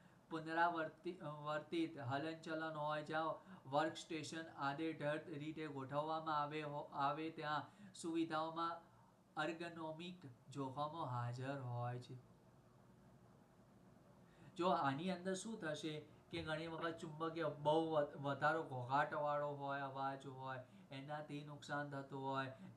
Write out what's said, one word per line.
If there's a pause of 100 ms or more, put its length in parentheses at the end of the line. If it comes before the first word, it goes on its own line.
(300)
પુનરાવર્તિ-,
વર્તિત
હલનચલન
હોય,
જ્યાં (360)
વર્કસ્ટેશન (140)
આડેધડ
રીતે
ગોઠવવામાં
આવે
હો-,
આવે
ત્યાં (240)
સુવિધાઓમાં (500)
ergonomic (380)
જોખમો
હાજર
હોય
છે. (2500)
જો
આની
અંદર
શું
થશે (300)
કે
ઘણી
વખત
ચુંબકીય
બહુ
વ-,
વધારો
ઘોંઘાટવાળો
હોય,
અવાજ
હોય, (280)
એનાથી
નુકસાન
થતું
હોય. (240)